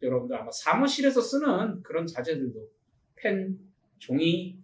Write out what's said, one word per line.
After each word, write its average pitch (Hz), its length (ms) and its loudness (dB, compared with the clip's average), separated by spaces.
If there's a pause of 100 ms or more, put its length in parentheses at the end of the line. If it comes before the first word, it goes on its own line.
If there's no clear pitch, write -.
여러분들 123 340 0
아마 113 140 -8
사무실에서 262 680 2
쓰는 226 640 0
그런 170 240 -4
자재들도, 143 640 -4 (480)
펜, 190 420 -2 (400)
종이, 165 640 0